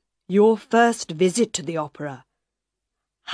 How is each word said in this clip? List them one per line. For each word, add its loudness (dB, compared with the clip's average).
your 4
first 0
visit 0
to -10
the -8
opera. -10